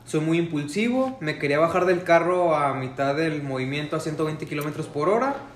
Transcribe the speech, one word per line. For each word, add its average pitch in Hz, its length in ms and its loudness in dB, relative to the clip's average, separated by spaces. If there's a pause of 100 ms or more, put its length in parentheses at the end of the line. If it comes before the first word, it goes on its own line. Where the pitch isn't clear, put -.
Soy 156 160 -2
muy 160 180 2
impulsivo. 214 800 0
Me 151 180 -4
quería 143 220 0
bajar 170 260 4
del 180 180 2
carro 170 520 4
a 143 180 2
mitad 135 420 -2
del 156 280 -2
movimiento 139 540 -4
a - 20 -2
ciento 156 260 -4
veinte 156 220 -6
kilómetros 147 400 -6
por 151 220 -2
hora. 262 260 2 (200)